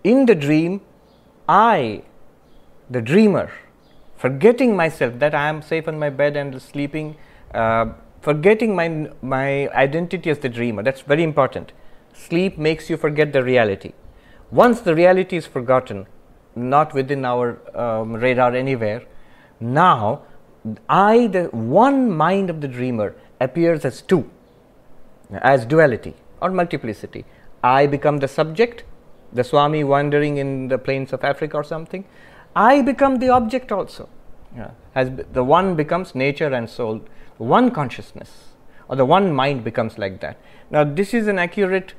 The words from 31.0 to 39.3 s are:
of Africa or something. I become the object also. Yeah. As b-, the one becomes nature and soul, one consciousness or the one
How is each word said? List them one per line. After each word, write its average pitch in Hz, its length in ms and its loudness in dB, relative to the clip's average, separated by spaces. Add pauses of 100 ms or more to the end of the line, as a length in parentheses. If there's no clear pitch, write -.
of 127 120 -4
Africa 143 320 -4
or 147 80 -4
something. 165 400 -10 (500)
I 247 280 6
become 269 360 2
the 254 120 0
object 247 420 0
also. - 360 -8 (460)
Yeah. 120 160 -14 (240)
As 131 160 0
b-, 127 220 -10
the 127 100 0
one 175 320 2
becomes 170 400 -4
nature 139 400 -2
and 117 160 -6
soul, 110 300 -6 (380)
one 185 340 2
consciousness - 760 -10 (380)
or 135 60 -8
the 135 100 2
one 180 280 4